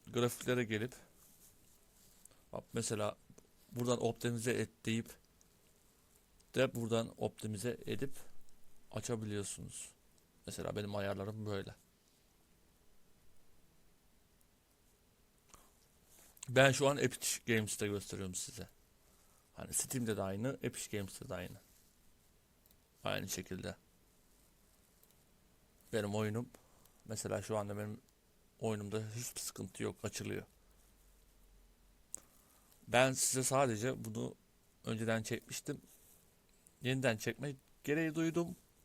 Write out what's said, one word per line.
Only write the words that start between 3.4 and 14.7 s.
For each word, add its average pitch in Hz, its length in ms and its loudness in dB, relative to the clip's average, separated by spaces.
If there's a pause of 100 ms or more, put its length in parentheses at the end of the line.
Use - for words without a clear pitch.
buradan 120 320 0
optimize 117 480 0
et 110 180 0 (140)
deyip 113 300 0 (1400)
de 127 200 4
buradan 113 440 0
optimize 110 680 -2
edip - 260 -2 (760)
açabiliyorsunuz. 107 1000 -4 (560)
Mesela 87 300 -4
benim 104 200 -2
ayarlarım 101 500 -2
böyle. 101 280 -4 (4000)